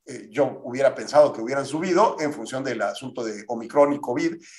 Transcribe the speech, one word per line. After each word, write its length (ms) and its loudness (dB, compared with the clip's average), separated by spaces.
Eh, 260 -14
yo 340 -2
hubiera 300 2
pensado 380 4
que 80 -8
hubieran 240 -2
subido 560 2
en 120 -2
función 300 -8
del 200 -4
asunto 420 -4
de 240 -8
Omicron 460 2
y 60 -6
covid, 360 -2